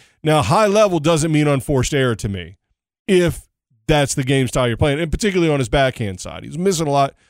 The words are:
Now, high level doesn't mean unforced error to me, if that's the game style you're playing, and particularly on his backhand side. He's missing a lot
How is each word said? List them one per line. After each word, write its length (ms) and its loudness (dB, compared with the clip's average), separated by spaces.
Now, 200 2
high 260 2
level 320 2
doesn't 320 0
mean 160 2
unforced 440 0
error 240 0
to 120 -8
me, 280 -10
if 400 2
that's 260 2
the 100 -4
game 240 0
style 200 -2
you're 100 -4
playing, 220 0
and 100 -4
particularly 420 0
on 60 0
his 100 -2
backhand 520 -2
side. 240 -14
He's 120 -12
missing 300 -2
a 40 -2
lot 240 0